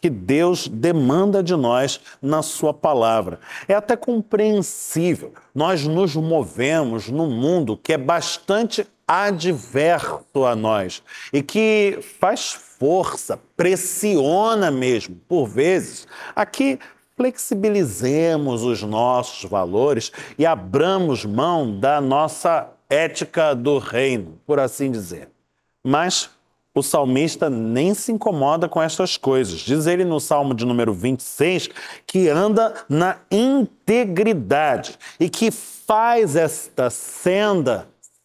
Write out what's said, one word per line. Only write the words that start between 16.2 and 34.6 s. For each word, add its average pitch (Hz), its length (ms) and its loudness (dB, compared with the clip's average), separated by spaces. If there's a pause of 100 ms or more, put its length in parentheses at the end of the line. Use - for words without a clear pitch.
a 214 100 0
que 269 320 0 (400)
flexibilizemos 160 1500 0
os 117 180 0
nossos 120 680 0
valores 104 600 0 (280)
e 156 80 2
abramos 156 800 0
mão 127 520 0
da 139 220 2
nossa 147 680 0 (200)
ética 156 640 0
do 135 240 0
reino, 117 680 -2
por 151 100 2
assim 135 320 0
dizer. 90 380 -8 (560)
Mas 156 460 0 (440)
o 139 80 0
salmista 143 680 0
nem 123 440 0
se 226 200 -4
incomoda 165 560 0
com 165 120 -2
estas 160 360 -2
coisas. 131 420 0
Diz 151 260 0
ele 180 200 2
no 156 160 0
Salmo 139 320 0
de 117 120 -2
número 120 280 2
vinte 123 260 -2
e - 40 -16
seis 170 460 0 (380)
que 185 220 4
anda 214 440 2 (140)
na 170 300 0 (120)
integridade 196 1700 0 (220)